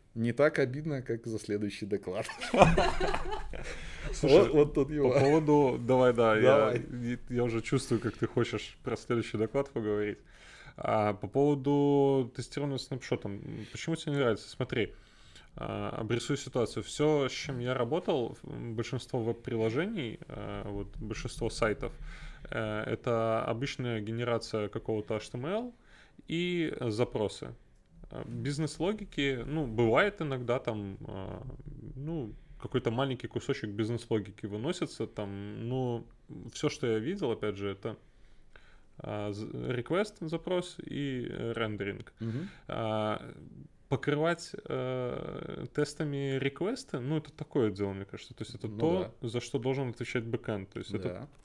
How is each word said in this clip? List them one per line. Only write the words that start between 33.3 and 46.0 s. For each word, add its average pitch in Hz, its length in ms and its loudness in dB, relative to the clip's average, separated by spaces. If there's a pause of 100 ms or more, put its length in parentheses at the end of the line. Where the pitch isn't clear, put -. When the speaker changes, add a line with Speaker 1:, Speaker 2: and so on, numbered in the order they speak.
Speaker 2:
бизнес-логики 107 760 -2
выносится, 113 600 -4
там, 104 640 -6
ну, 123 380 -2 (460)
все, - 180 -2
что - 160 -4
я 113 120 4
видел, 131 340 -2
опять 107 240 -2
же, 98 140 -4
это, 107 260 -8 (1000)
а, 104 340 -6
з-, 104 140 -8
request, 127 800 -2
запрос 170 500 -4
и, 135 500 -4
э, 117 240 -4
рендеринг. 104 680 -4
Speaker 1:
Мгм. 113 280 -4 (200)
Speaker 2:
А, 110 640 -2 (540)
покрывать, 151 640 0 (120)
э, 127 1120 -4
тестами 139 640 -2